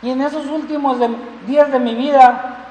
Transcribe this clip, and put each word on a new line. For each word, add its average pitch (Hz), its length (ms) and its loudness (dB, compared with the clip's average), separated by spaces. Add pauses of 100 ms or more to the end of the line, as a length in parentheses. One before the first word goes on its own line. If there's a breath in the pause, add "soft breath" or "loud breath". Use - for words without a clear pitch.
y 247 80 -6
en 262 100 -4
esos 294 240 -6
últimos 285 540 -4
de, 240 100 0 (380)
días 285 240 2
de 262 80 0
mi 233 160 -2
vida 254 600 4 (140)